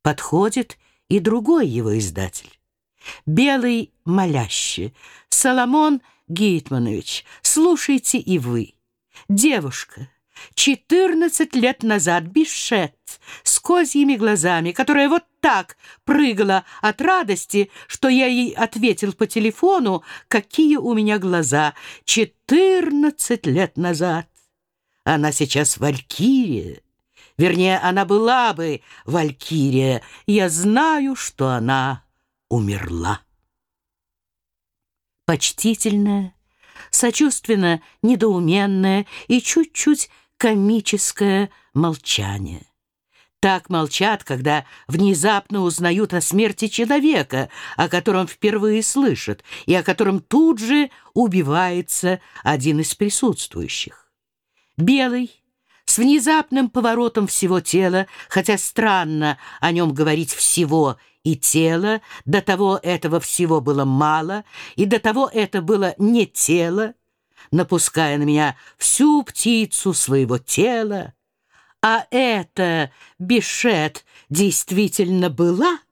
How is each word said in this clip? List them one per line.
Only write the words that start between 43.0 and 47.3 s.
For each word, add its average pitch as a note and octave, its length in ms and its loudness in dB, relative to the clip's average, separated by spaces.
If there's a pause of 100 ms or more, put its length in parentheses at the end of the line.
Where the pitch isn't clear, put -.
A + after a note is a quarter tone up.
Так F#3+ 300 0
молчат, F#3 540 -2
когда C#3+ 420 -2 (220)
внезапно G3 760 0
узнают F3 540 0
о E3+ 60 0
смерти G#3+ 460 0
человека, A#3 840 0 (280)